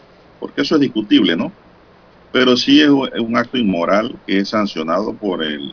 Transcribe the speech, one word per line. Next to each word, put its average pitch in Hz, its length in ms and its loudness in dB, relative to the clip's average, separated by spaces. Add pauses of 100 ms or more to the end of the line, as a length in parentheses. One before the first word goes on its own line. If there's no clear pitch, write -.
(400)
porque - 220 -6
eso 151 120 -2
es 147 60 4
discutible, 107 560 2
¿no? 175 160 -6 (800)
Pero 127 240 4
sí 143 260 4
es 147 60 4
un, 135 180 4
es 95 140 -6
un 117 160 -2
acto 120 220 -2
inmoral 98 580 0 (100)
que 95 120 0
es 98 100 -2
sancionado 98 640 -2
por 92 300 -4
el 71 280 -8